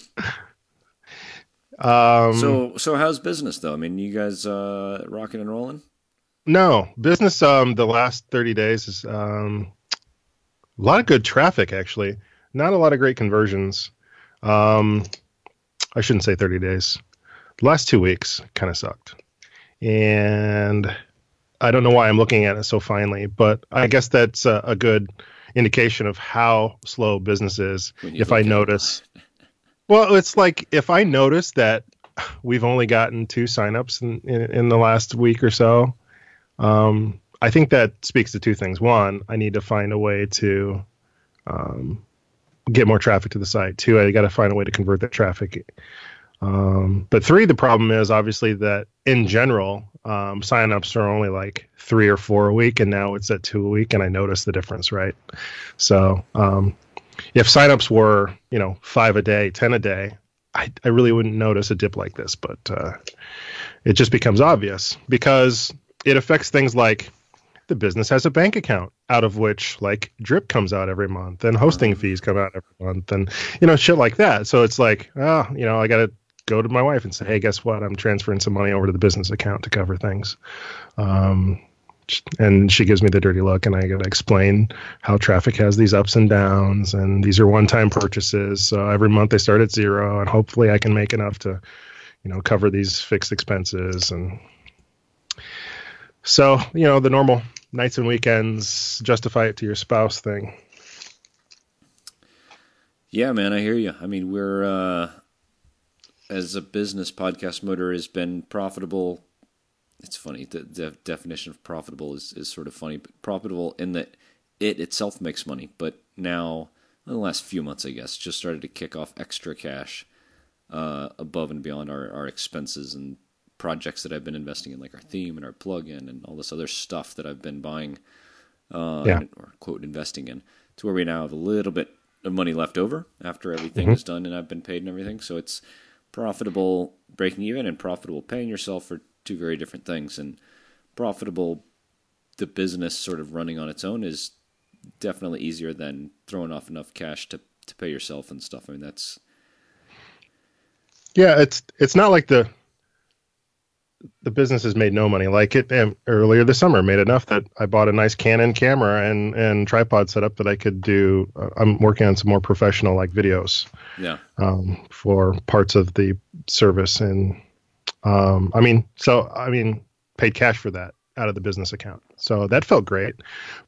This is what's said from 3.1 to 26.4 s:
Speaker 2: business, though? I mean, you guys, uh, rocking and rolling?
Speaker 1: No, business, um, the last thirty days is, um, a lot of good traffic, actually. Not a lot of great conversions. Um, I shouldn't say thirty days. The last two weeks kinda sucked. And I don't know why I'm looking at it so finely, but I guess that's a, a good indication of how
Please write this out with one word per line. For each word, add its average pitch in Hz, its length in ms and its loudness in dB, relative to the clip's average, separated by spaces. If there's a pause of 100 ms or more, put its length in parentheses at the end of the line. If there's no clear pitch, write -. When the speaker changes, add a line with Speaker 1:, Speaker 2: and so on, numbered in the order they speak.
Speaker 2:
business, 147 400 -8
though? 76 140 -8
I - 20 -8
mean, 85 240 -8
you 101 120 -8
guys, 104 360 -6
uh, 101 640 -8
rocking 107 320 -12
and 107 80 -12
rolling? 123 340 -12 (640)
Speaker 1:
No, 156 400 4 (120)
business, 175 440 2
um, 131 320 4
the 117 100 2
last 120 460 -2
thirty 117 240 -2
days 110 320 -2
is, 101 180 -12
um, 104 680 -6 (220)
a - 880 -20
lot 147 180 4
of 233 60 -2
good 123 180 4
traffic, 131 500 2
actually. 98 440 -6 (340)
Not 156 220 0
a 190 40 2
lot 156 160 4
of 127 60 0
great 135 160 2
conversions. 98 760 -2 (500)
Um, 107 600 2 (920)
I 110 60 -2
shouldn't 104 220 0
say 101 100 0
thirty 92 240 -2
days. 92 400 -4 (640)
The 117 80 0
last 156 220 2
two 113 100 6
weeks - 420 -2 (140)
kinda 90 180 -4
sucked. - 400 -12 (680)
And 104 1120 0 (680)
I 120 80 4
don't 123 140 4
know 123 80 6
why 120 180 6
I'm 107 80 4
looking 113 280 4
at 101 120 0
it 107 60 -8
so 107 160 -2
finely, 101 480 -4
but 107 440 0
I 127 140 0
guess 123 220 2
that's - 400 2
a, 107 160 2
a 117 120 -2
good 107 360 0 (420)
indication 117 540 2
of 101 100 -6
how 113 680 0